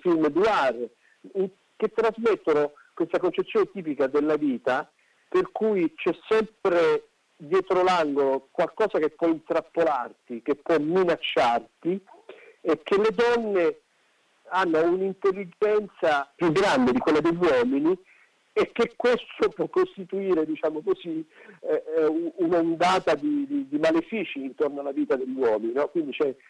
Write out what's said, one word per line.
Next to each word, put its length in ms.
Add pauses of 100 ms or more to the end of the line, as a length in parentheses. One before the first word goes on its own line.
film 320
noir, 560 (440)
in-, 180 (240)
che 180
trasmettono 760 (240)
questa 240
concezione 520
tipica 360
della 300
vita, 540 (380)
per 220
cui 440
c'è 200 (120)
sempre 760 (320)
dietro 480
l'angolo 680
qualcosa 460
che 120
può 180
intrappolarti, 1120
che 140
può 240
minacciarti, 1300 (560)
e 220
che 140
le 140
donne 640 (800)
hanno 300
un'intelligenza 1500
più 160
grande 400
di 80
quella 220
degli 200
uomini, 560 (560)
e 200
che 240
questo 580
può 140
costituire, 760
diciamo 360
così, 440 (360)
eh, 220 (140)
eh, 80
un-, 300
un'ondata 800
di, 320
di, 220
di 80
malefici 680
intorno 380
alla 100
vita 240
degli 220
uomini, 340
no? 160
Quindi 240
c'è 240 (140)